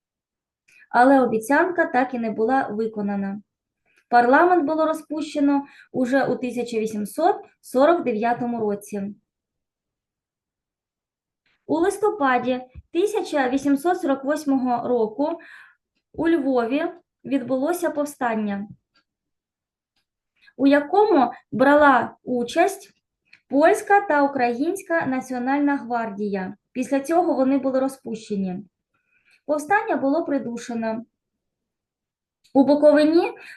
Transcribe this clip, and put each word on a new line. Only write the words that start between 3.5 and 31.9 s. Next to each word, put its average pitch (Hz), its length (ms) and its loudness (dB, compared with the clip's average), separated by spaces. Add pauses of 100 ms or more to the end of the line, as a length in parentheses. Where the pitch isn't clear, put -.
Парламент 285 560 4
було 311 220 0
розпущено 294 800 -2 (260)
уже 254 320 0
у 240 120 -2
тисяча 233 420 -6
вісімсот 220 580 -2 (240)
сорок 285 440 2
дев'ятому 240 560 -2
році. 202 540 -6 (2500)
У 302 120 -2
листопаді 277 840 0 (320)
тисяча 339 560 -2
вісімсот 277 520 0
сорок 269 240 -2
восьмого 269 640 -2
року 247 520 -2 (720)
у 330 160 -2
Львові 269 640 0 (320)
відбулося 277 640 -2
повстання, 220 800 -4 (1900)
у 269 100 2
якому 294 640 4 (200)
брала 269 680 4
участь 254 720 -2 (560)
польська 392 520 4
та 294 220 2
українська 277 840 -2
Національна 262 720 -2
гвардія. 208 800 -6 (160)
Після 269 280 -2
цього 330 340 0
вони 262 240 0
були 262 220 -2
розпущені. 214 840 -6 (840)
Повстання 349 500 -2
було 277 280 0
придушено. 233 800 -6 (1500)